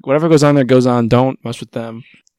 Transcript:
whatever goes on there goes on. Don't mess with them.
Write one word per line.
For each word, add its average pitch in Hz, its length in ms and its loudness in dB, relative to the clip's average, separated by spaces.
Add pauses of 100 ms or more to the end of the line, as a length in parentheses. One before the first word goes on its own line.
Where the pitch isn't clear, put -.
whatever 151 240 -2
goes 156 160 4
on 147 120 2
there 139 80 2
goes 127 240 2
on. 120 200 0
Don't 127 380 0
mess 117 140 -12
with - 120 -18
them. 113 320 -14 (340)